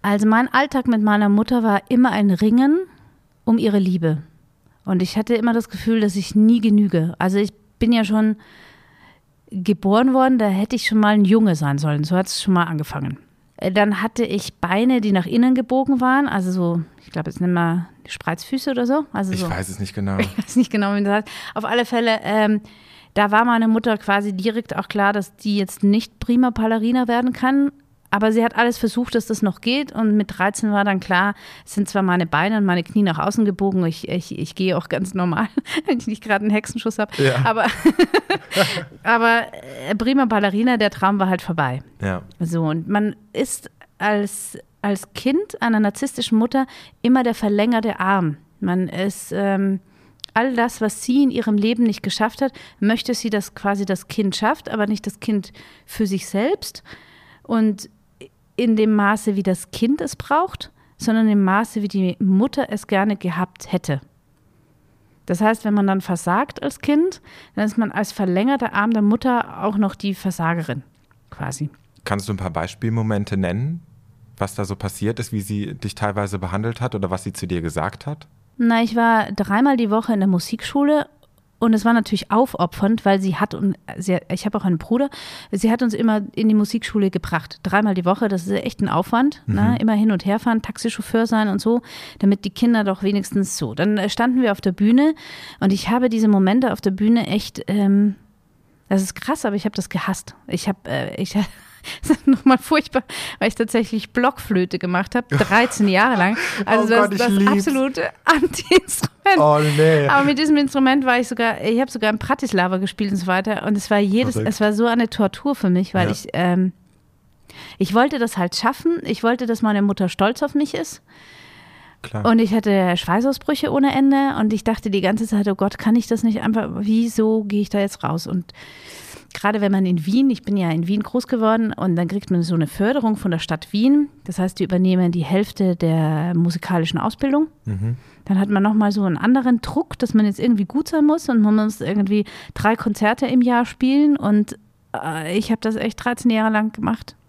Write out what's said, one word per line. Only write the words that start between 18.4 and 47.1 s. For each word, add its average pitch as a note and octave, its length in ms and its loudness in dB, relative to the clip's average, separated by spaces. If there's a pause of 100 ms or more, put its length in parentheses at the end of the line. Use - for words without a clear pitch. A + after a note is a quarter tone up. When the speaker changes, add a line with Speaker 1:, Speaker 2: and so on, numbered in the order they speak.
Speaker 1:
oder B3 140 -2
so. C#4+ 260 0
Also G3 220 -2
Speaker 2:
Ich F#3 80 -4
Speaker 1:
so. F3 80 -4
Speaker 2:
weiß F#2 200 -4
es F#2+ 100 -12
nicht G2 140 -6
genau. G2 240 -4
Speaker 1:
<laughs> - 20 -2
Ich G2 180 -4
weiß - 180 -6
nicht B3 160 2
genau, G3+ 240 0
wie G3+ 80 0
das G3+ 100 0
heißt. G#3 140 -2 (260)
Auf A3 120 -6
alle A#3+ 200 0
Fälle, A3+ 380 0
ähm, G#3+ 380 2 (520)
da G#3 160 2
war G#3+ 140 6
meine A#3 240 4
Mutter A3 300 2
quasi G3+ 360 0
direkt G#3+ 420 -4
auch F#3+ 120 -6
klar, G3+ 240 0
dass G#3 240 -4
die G3+ 220 -2
jetzt - 260 -4
nicht G3+ 360 0
prima B3 320 2
Ballerina A3+ 580 0
werden B3 240 0
kann. C#4 380 2 (420)
Aber A3 200 2
sie A3+ 100 2
hat A#3+ 140 0
alles A#3+ 200 2
versucht, A#3+ 380 -2
dass A3+ 120 0
das A3 140 -2
noch G3 200 -2
geht. C4+ 320 -2
Und G#3+ 240 2
mit G#3 200 -2
dreizehn G3+ 360 0
war G3+ 100 2
dann G3 160 0
klar, F#3+ 340 0 (320)
es - 100 -12
sind G3+ 120 -2
zwar G3 140 -2
meine F3+ 240 2
Beine F#3 320 0
und G3+ 80 2
meine F3 180 0
Knie G#3 200 0
nach E3 160 0
außen G#3 260 0
gebogen, F#3+ 400 0
ich, - 240 -6
ich, - 280 -6
ich - 180 -8
gehe F#3 220 0
auch E3+ 120 -6
ganz F#3 240 -4
normal, F#3 340 -2 (200)
<laughs> - 180 -6
wenn C4+ 120 0
ich A#3 100 -6
nicht G#3+ 140 -8
gerade G#3 220 -2
einen G#3 100 0
Hexenschuss G#3+ 460 -4
hab. G#3 180 -4
Speaker 2:
Ja. C3+ 180 2 (100)
Speaker 1:
Aber, A3 220 0 (680)
<laughs> - 680 -4
aber, A#3 400 2 (460)
äh, G#3 60 0
prima C4 300 2
Ballerina, G#3+ 500 2
der G#3 140 2
Traum G3 300 0
war F#3 100 2
halt F#3 120 0
vorbei. C3+ 400 -2 (200)
Speaker 2:
Ja. F#2+ 200 -4 (200)
Speaker 1:
So, E3 240 -2
und D#3+ 240 -4
man G#3 260 0 (160)
ist - 380 -6 (280)
als, G3+ 600 -4 (240)
als G3+ 320 -4
Kind E4 480 -2
einer A3+ 180 2
narzisstischen A3+ 580 -2
Mutter B3 280 0 (360)
immer B3+ 220 4